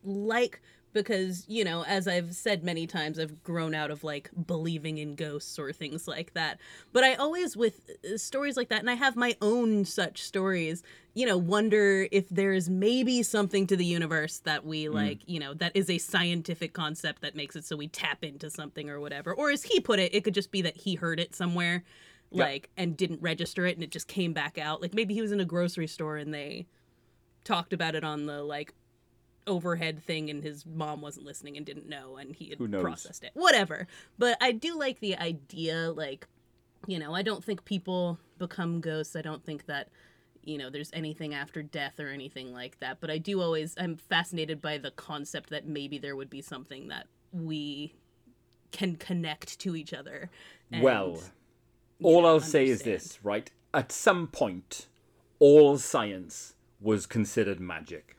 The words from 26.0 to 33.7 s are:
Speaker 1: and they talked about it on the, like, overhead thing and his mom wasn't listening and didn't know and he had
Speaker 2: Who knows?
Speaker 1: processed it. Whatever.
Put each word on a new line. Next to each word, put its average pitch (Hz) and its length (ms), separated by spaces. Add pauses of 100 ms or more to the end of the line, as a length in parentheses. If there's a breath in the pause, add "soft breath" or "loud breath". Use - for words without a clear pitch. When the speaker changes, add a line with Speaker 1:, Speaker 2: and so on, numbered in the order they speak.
Speaker 1:
and 147 140
they 147 360 (760)
talked - 300
about 160 220
it 156 80
on 151 240
the, 147 160
like, 147 320 (680)
overhead 170 560
thing 156 280
and 147 120
his 147 240
mom 151 360
wasn't 143 240
listening 143 320
and 147 80
didn't 143 240
know 135 260
and 139 180
he - 160
had - 100
Speaker 2:
Who 120 80
knows? 101 140
Speaker 1:
processed - 440
it. - 80
Whatever. 226 540 (300 soft breath)